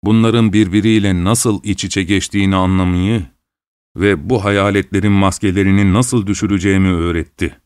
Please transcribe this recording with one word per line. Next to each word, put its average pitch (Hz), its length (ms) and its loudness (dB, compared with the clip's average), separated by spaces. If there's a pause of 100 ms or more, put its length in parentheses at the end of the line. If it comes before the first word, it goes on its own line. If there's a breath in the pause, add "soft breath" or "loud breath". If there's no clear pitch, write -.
bunların 113 480 2
birbiriyle 101 720 0
nasıl 110 400 0
iç 98 200 -6
içe 98 180 -4
geçtiğini 95 540 -2
anlamayı 92 680 0 (720)
ve 92 340 -2
bu 110 140 -2
hayaletlerin 101 680 0
maskelerini 98 800 2
nasıl 117 340 0
düşüreceğimi 95 640 0
öğretti. 85 760 -4